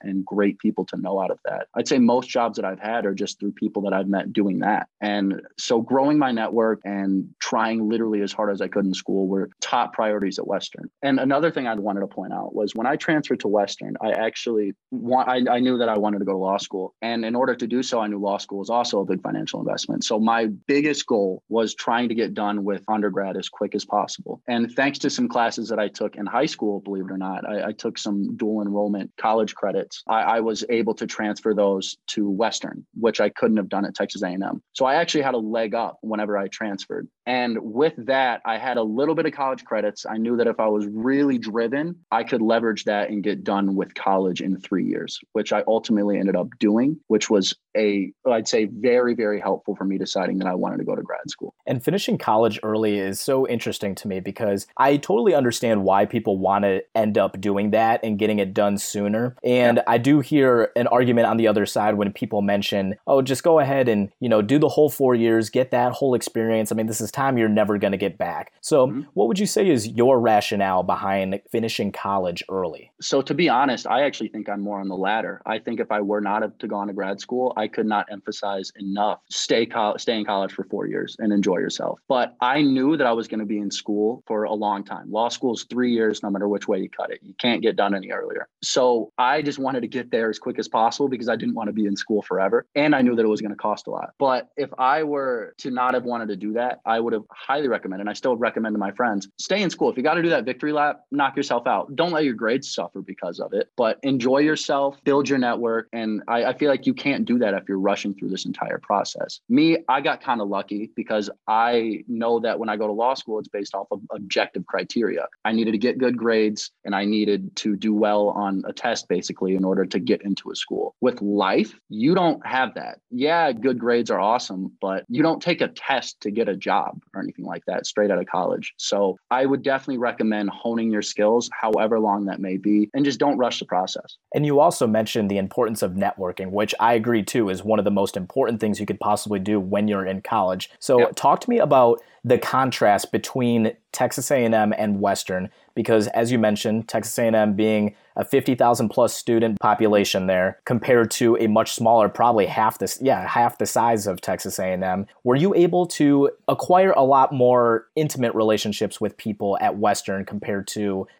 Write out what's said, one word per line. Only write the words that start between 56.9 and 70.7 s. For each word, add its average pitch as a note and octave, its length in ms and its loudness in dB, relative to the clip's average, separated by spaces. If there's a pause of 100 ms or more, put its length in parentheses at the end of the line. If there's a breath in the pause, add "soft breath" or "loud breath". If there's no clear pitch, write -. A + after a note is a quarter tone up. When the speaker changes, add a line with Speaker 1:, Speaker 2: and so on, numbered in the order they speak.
Speaker 2:
end G#2+ 200 2
up G2 240 2
doing G2+ 300 0
that A2+ 320 4
and G#2+ 160 -2
getting G#2+ 220 2
it F#2+ 140 -2
done G2+ 220 2
sooner. G#2+ 680 -2
And B2 320 4
Speaker 1:
Yeah. A#2+ 100 2
Speaker 2:
I A#2 120 4
do C#3 220 4
hear C3 540 4
an A#2+ 140 2
argument A#2 400 4
on A2 80 2
the A2+ 100 4
other G#2 200 4
side G#2+ 280 0
when G2+ 180 0
people G#2 300 -2
mention, G2+ 540 0 (100)
"Oh, C3+ 160 4
just C3 220 -2
go D#3+ 160 6
ahead C3+ 280 2
and, G2+ 300 2
you B2 100 -4
know, A2 140 6
do B2+ 160 4
the D3+ 100 6
whole D3 220 4
four B2+ 240 4
years, A2+ 340 4
get B2+ 220 0
that B2 220 2
whole C3 220 2
experience." A2 580 0
I - 20 0
mean, A2 120 0
this A2 140 -4
is A2 120 -6
time C3+ 260 0
you're A2+ 100 4
never G#2 300 4
gonna G2 180 2
get F#2+ 220 -4
back. - 340 -6 (100)
So C3+ 260 4
Speaker 1:
Mm-hmm. C#3 120 -4 (140)
Speaker 2:
what A3 140 2
would G#3 100 0
you G#3 80 0
say G3 220 2
is A#2+ 200 2
your A#2+ 320 4
rationale G#2 640 2